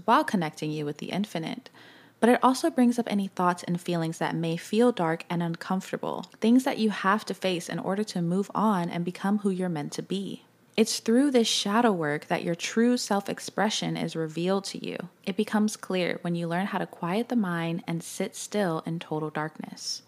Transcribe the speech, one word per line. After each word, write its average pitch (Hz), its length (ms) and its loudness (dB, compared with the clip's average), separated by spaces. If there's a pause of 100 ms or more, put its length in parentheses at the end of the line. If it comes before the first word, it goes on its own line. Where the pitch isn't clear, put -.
while 269 180 4
connecting 156 480 -2
you 151 140 -4
with 147 140 -6
the - 120 -8
infinite. - 580 -4 (520)
But 226 80 6
it 247 140 6
also 262 260 4
brings 240 300 4
up 226 100 -2
any 196 200 0
thoughts 175 340 0
and 175 160 -2
feelings 165 380 -2
that 160 180 -2
may 165 220 -2
feel 233 340 4
dark 165 380 -2
and 170 120 0
uncomfortable, 170 840 -4 (160)
things 247 240 6
that 294 120 -2
you 214 120 2
have 196 380 2
to 202 60 -6
face 185 360 -2
in 170 100 -4
order 196 240 -2
to 185 180 -4
move 175 320 0
on 185 360 2
and 170 160 -4
become 196 320 0
who 208 120 0
you're 185 200 -2
meant 156 240 -4
to - 80 -6
be. - 420 -6 (320)
It's - 240 4
through 262 320 4
this 233 160 6
shadow 220 460 4
work 156 340 -2
that 175 160 -2
your 170 120 0
true 240 420 4
self-expression 196 1000 -2
is 165 220 -4
revealed 170 480 -2
to - 200 -10
you. - 120 -6 (280)
It 196 120 -2
becomes 214 400 2
clear - 440 -2
when 175 140 -2
you 170 100 -2
learn 170 200 -2
how 202 140 -4
to 175 60 -2
quiet 185 440 -4
the 247 80 0
mind 170 500 -2
and 170 160 -4
sit - 320 -8
still 175 500 -2
in 165 140 -4
total 156 300 -6
darkness. - 800 -8